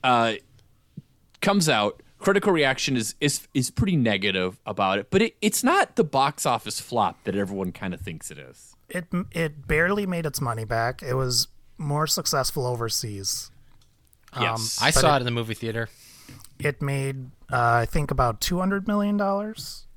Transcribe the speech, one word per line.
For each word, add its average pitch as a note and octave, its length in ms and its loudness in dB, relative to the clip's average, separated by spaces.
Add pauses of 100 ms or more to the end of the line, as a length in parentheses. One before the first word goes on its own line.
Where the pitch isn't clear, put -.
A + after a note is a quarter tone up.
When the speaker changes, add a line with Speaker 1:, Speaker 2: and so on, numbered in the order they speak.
Speaker 1:
uh, A#2 300 4 (1080)
comes G3 280 4
out. G#2+ 320 2 (180)
Critical G3 320 4
reaction C#3 460 2
is, A2 240 -2
is, - 320 -2
is C3 160 0
pretty F#3+ 260 0
negative G2 680 0
about G2 320 0
it, G2 140 -6
but F#3+ 100 4
it, - 200 0
it's G#3 220 0
not E4+ 340 2
the A#3 60 4
box C#3+ 440 0
office A#2 320 -2
flop G#2 460 -2
that G2 100 -2
everyone G2 360 -4
kinda F2+ 260 -8
thinks - 340 -10
it C#2+ 80 -16
is. - 360 -20 (140)
Speaker 2:
It, F3 160 -8 (260)
it D3+ 360 -6
barely F#3 400 2
made E3+ 180 -4
its D3 160 -4
money A2+ 240 -4
back. A#2 380 -2
It B2+ 100 -4
was B2+ 340 0 (300)
more D3+ 300 -2
successful C#3 580 -2
overseas. A2 840 -4 (880)
Speaker 1:
Yes. A2+ 420 -2
Speaker 2:
Um, D3+ 60 4
Speaker 3:
I D#3+ 40 4
Speaker 2:
but F3 80 6
Speaker 3:
saw D#3 140 6
Speaker 2:
it, C#3 40 4
Speaker 3:
it B2+ 40 2
in B2 40 -2
the B2 60 -2
movie A2+ 220 -2
theater. A2+ 360 -4 (680)
Speaker 2:
it D3 240 -2
made, C3+ 460 -4 (240)
uh, A#2+ 300 4
I A2+ 40 2
think, D3 240 0
about B2+ 320 2
two - 180 0
hundred G3 280 0
million G#3 300 2
dollars G3+ 680 -4 (100)